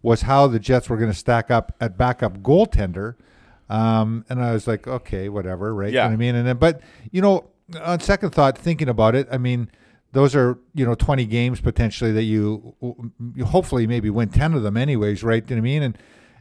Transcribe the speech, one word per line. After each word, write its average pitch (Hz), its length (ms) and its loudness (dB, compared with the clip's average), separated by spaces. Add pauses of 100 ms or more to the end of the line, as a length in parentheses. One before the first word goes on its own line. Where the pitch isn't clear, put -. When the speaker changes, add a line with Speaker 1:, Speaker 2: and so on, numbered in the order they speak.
Speaker 1:
was 113 200 2
how 139 240 4
the 117 120 2
Jets 123 300 0
were 120 80 -2
gonna 110 180 0
stack 117 360 -2
up 113 300 0
at 110 180 -6
backup 123 400 -2
goaltender. 131 760 0 (560)
Um, 110 580 0
and 123 140 -4
I 120 100 0
was 110 140 -2
like, 110 200 -4
"Okay, 110 420 -6
whatever," 98 460 -6
right? 98 140 -4
You 120 60 -4
know 127 80 4
Speaker 2:
Yeah. 107 40 4
Speaker 1:
what 110 80 0
I - 20 -2
mean? 120 180 0
And 120 120 0
then, 127 100 0
but, 139 240 2 (300)
you 180 100 -2
know, 196 300 2 (320)
on 170 180 -2
second 196 300 0
thought, 139 260 4
thinking 156 320 -2
about 113 260 4
it, 131 160 0
I 131 80 -4
mean, 123 320 -2 (420)
those 135 220 4
are, 123 240 2 (160)
you 135 120 0
know, 117 80 2
twenty 127 320 0
games 120 340 -2
potentially 117 520 0
that 110 100 2
you, 107 520 -2 (600)
you 127 100 -6
hopefully 135 420 0
maybe 113 220 -2
win 107 220 -2
ten 160 240 2
of 131 80 0
them 104 160 -2
anyways, 107 440 -2
right? 113 280 0
You 127 60 -2
know 113 40 -2
what 113 80 -2
I - 20 0
mean? 147 120 0
And, 123 160 -4 (420)